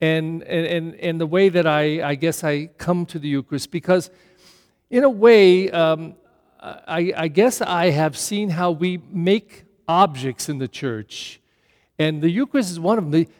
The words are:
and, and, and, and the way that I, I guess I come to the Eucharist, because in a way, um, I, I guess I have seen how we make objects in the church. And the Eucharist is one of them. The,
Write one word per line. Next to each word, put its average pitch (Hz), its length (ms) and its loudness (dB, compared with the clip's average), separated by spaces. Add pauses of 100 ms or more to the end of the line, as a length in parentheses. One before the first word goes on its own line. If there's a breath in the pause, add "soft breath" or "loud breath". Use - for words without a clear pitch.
and, 160 440 -2
and, 165 220 -4
and, 165 280 -4
and 165 260 -6
the 165 60 -2
way 185 240 2
that 170 160 2
I, 151 360 0
I 143 120 -2
guess 156 280 -4
I 151 260 -4 (100)
come 175 260 -2
to 165 140 -10
the 147 100 -8
Eucharist, 139 420 -6
because 180 380 0 (800 soft breath)
in 247 160 2
a 269 60 6
way, 196 640 6
um, 160 420 0 (440)
I, - 560 -6
I 160 140 -4
guess 190 320 2
I 175 300 0
have 151 260 0
seen 208 320 -4
how 175 220 -2
we 180 260 -4 (140)
make 196 560 -2 (200)
objects 147 640 0
in 147 80 -6
the 131 120 -8
church. - 720 -10 (600)
And 156 240 -2
the 165 80 2
Eucharist 240 400 -2
is 170 100 -10
one 196 160 0
of 196 80 -2
them. 147 60 -4
The, 165 180 2 (120)